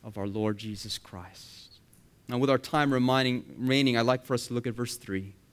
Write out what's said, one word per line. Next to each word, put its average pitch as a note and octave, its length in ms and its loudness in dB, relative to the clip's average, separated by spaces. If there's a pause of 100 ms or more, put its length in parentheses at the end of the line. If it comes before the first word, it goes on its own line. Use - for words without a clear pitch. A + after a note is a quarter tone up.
of G#2+ 140 -16
our G2+ 100 -4
Lord G#2+ 320 -2
Jesus G#2+ 380 -10
Christ." - 840 -18 (460)
Now, B2 120 -2
with C3+ 100 4
our C3 100 6
time C#3+ 360 0
remaining, B2+ 500 2 (140)
remaining, C3 400 2
I'd A#2 80 2
like B2+ 180 2
for - 80 -6
us A#2+ 140 -2
to B2 80 -6
look A#2+ 120 -2
at A#2 80 -4
verse A#2+ 220 -6
three. G2 380 -6 (180)